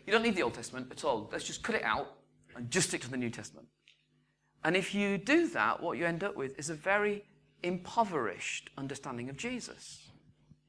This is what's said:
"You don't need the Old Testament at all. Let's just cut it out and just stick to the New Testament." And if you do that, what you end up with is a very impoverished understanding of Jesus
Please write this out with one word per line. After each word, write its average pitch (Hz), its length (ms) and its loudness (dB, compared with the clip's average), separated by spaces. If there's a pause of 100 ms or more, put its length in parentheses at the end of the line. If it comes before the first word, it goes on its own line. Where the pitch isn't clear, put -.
"You 190 60 2
don't 226 100 8
need 226 140 2
the 165 60 2
Old 120 120 2
Testament 127 380 -8
at - 120 -12
all. 113 280 0
Let's 156 120 -4
just - 200 -8
cut - 100 -2
it - 80 0
out 117 360 0 (360)
and 120 160 -8
just 180 180 2
stick - 120 -2
to 123 100 -8
the 135 60 -4
New 123 140 0
Testament." - 360 -12 (960)
And 165 140 4
if 185 180 0
you 202 240 2
do 302 300 6
that, 113 340 2
what 147 160 -2
you 165 60 0
end 170 180 2
up 202 140 -2
with 135 220 -4
is 147 120 -6
a 165 40 -2
very 202 500 2 (400)
impoverished 175 1120 0
understanding 131 520 -6
of 139 80 -10
Jesus - 680 -8 (640)